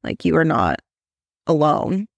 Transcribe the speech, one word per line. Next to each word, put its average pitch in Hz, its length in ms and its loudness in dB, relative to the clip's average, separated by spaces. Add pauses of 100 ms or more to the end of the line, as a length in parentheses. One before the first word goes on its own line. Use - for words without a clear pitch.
like, - 220 -8
you 160 120 2
are 165 80 2
not 98 360 0 (640)
alone. 170 720 0